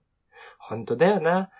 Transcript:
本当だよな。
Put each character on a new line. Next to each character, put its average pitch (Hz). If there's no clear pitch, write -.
本 113
当 117
だ 160
よ 202
な。 180